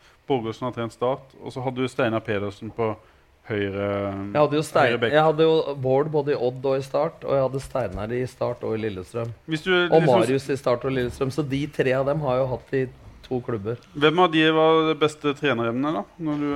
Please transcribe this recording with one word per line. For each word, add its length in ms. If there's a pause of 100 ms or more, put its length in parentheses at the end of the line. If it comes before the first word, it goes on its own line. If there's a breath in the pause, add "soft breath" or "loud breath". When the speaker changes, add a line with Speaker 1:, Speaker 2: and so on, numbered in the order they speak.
(280 soft breath)
Speaker 1:
Borgersen 420
har 20
trent 240
Start, 480
og 80
så 80
hadde 240
du 40
Steinar 360
Pedersen 480
på 220 (540 soft breath)
høyre, 360 (500)
Speaker 2:
Jeg 20
hadde 220
jo 80
Stein-, 240
Speaker 1:
høyre 100
bekk. 140
Speaker 2:
jeg 100
hadde 220
jo 340
Bård 320
både 220
i 20
Odd 320
og 80
i 80
Start, 400
og 80
jeg 140
hadde 180
Steinar 480
i 60 (100)
Start 400
og 80
i 60
Lillestrøm. 480 (180)
Speaker 1:
Hvis 160
du 80
Speaker 2:
Og 220
Speaker 1:
liksom 160
Speaker 2:
Marius 420
i 80
Start 240
og 80
Lillestrøm, 400
så 160
de 140 (100)
tre 240
av 80
dem 220
har 160
jo 80
hatt 260
i 60 (420)
to 220
klubber. 340 (160)
Speaker 1:
Hvem 240
av 140
de 80 (100)
var 380
det 100
beste 380
treneremnet 580
da, 60 (260)
når 160
du, 120